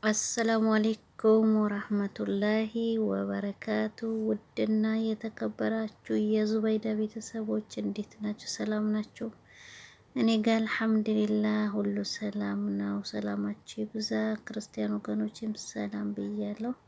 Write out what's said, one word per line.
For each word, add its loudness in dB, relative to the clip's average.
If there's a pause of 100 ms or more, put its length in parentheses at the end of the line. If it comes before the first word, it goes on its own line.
አሰላሙ 2
አሌይኩም 4
ወራህመቱላሂ 0 (280)
ወበረካቱ። -2 (240)
ውድና 0 (160)
የተከበራችሁ -2 (100)
የዙበይዳ 2 (100)
ቤተሰቦች -4
እንዴት -4
ናችሁ? -6
ሰላም -2
ናችሁ? -4 (880)
እኔ 4 (100)
ጋር 4
አልሐምዱሊላህ 2 (100)
ሁሉ 0 (120)
ሰላም -4 (140)
ነው። -2 (100)
ሰላማችሁ -4
ይብዛ። -4 (300)
ክርስቲያን -6
ወገኖችም -4 (100)
ሰላም -6
ብያለሁ። -4 (140)